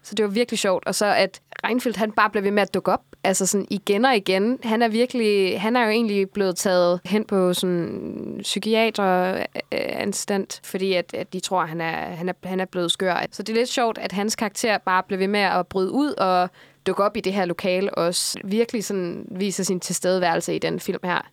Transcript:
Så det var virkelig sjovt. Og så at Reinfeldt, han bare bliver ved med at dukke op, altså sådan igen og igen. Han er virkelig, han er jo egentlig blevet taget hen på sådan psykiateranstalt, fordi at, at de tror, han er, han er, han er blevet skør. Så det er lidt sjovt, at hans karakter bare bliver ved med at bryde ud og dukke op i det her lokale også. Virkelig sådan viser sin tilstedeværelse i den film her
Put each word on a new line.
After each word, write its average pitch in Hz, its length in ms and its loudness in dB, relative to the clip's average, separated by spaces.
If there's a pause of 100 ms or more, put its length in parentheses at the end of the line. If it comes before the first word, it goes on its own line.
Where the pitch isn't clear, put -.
Så - 120 -14
det 214 100 2
var 202 60 -2
virkelig 233 280 0
sjovt. 190 280 0
Og 190 80 -2
så 214 100 0
at 190 360 2 (240)
Reinfeldt, 226 320 0
han 214 140 0
bare 208 180 4
bliver 202 140 -2
ved 202 80 2
med 208 100 4
at 190 120 0
dukke 185 180 0
op, 220 100 2 (220)
altså 190 220 2
sådan 190 240 0
igen 208 360 2
og 262 100 4
igen. 202 480 2
Han 226 180 2
er 233 60 4
virkelig, 214 760 2
han 220 140 0
er 247 80 4
jo 220 60 4
egentlig 208 400 2
blevet 190 260 0
taget 180 500 4
hen 208 200 2
på 185 280 2
sådan - 880 -4 (1300)
psykiateranstalt, - 920 -4
fordi 190 300 -2
at, 175 200 -2
at - 200 -8
de 185 60 -6
tror, 180 260 -2
han 160 160 -6
er, 165 340 -4
han 175 140 -4
er, 180 40 -4 (100)
han 185 160 -4
er 185 60 -2
blevet 175 260 -4
skør. 180 400 0
Så - 120 -10
det 214 100 -6
er 226 40 2
lidt 247 120 0
sjovt, 233 280 0
at 190 140 -6
hans 202 240 -2
karakter 214 420 -2
bare 185 260 2
bliver 196 160 -4
ved 190 80 2
med 208 120 2
at 185 280 2
bryde 190 240 0
ud 285 200 0
og 185 380 2 (380)
dukke 190 160 0
op 208 140 0
i 202 40 -4
det 185 120 -2
her 196 120 0
lokale 180 520 -2
også. - 460 -2
Virkelig 220 420 0
sådan 180 460 -6
viser 190 320 -4
sin 180 160 -2
tilstedeværelse 180 760 0
i 156 40 -4
den 160 200 -2
film - 240 -6
her 175 180 -2 (100)